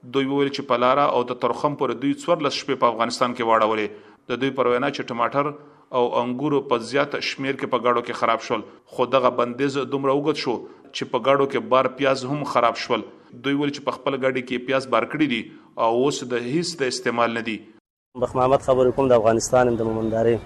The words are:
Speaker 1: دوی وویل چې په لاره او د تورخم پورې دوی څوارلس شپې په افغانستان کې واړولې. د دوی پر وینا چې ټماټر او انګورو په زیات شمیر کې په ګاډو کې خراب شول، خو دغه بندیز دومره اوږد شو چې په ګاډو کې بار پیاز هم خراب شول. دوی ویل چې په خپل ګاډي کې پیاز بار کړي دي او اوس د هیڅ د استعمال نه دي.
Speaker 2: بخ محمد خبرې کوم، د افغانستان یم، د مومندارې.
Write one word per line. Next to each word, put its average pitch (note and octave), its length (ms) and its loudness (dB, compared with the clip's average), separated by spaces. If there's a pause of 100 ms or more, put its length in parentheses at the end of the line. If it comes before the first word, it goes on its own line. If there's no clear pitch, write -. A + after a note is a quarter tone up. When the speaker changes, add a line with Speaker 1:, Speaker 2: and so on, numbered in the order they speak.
(140)
Speaker 1:
دوی C3+ 120 2
وویل C#3 220 0
چې C#3 220 -6
په B2 120 4
لاره C3+ 220 4 (100)
او B2 140 2
د B2 160 -6
تورخم C#3+ 340 -2
پورې B2 240 -2
دوی C#3+ 100 0 (120)
څوارلس D#3 340 0
شپې B2+ 240 -4
په B2+ 120 4
افغانستان A#2+ 420 0
کې A#2+ 120 -4
واړولې. A2 380 4 (420)
د A#2+ 140 -4
دوی C3+ 160 0
پر B2 140 2
وینا B2+ 180 0
چې C#3+ 180 -8
ټماټر A#2+ 380 0 (520)
او B2 40 4 (180)
انګورو B2+ 380 -2 (120)
په A#2 200 0
زیات C#3+ 240 0 (140)
شمیر C3+ 280 -4
کې A#2+ 160 -6
په B2 120 0
ګاډو A#2+ 220 2
کې A2+ 140 -8
خراب A2+ 260 0
شول، A2 160 -2 (340)
خو B2 180 2
دغه B2 240 6
بندیز B2+ 400 -2 (140)
دومره C#3 220 0
اوږد D3 280 -2
شو B2 120 -2 (400)
چې - 80 -6 (100)
په B2+ 140 0
ګاډو C#3 260 4
کې A2+ 200 -4
بار C3 160 4 (140)
پیاز C3+ 300 0
هم D3 200 -6
خراب A#2 320 2
شول. A2 220 -2 (400)
دوی C#3 80 2
ویل C#3+ 180 0
چې C#3+ 160 -8
په B2 100 -4
خپل C#3 200 -2
ګاډي C3 300 0
کې B2 180 -4
پیاز C3 280 -2
بار A2+ 200 2
کړي D3+ 180 2
دي A2 100 -2 (440)
او A2+ 40 2 (120)
اوس C#3+ 180 0 (140)
د A#2+ 160 -4
هیڅ E3 340 -2
د B2 100 -2
استعمال A#2 440 0
نه A2 100 -6
دي. G#2+ 80 -4 (680)
Speaker 2:
بخ - 100 -4
محمد C3 320 4
خبرې B2+ 220 6 (100)
کوم، C3+ 140 4
د A#2 80 8
افغانستان A#2 500 4
یم، A2+ 100 -2
د A2+ 80 0
مومندارې. A2 560 2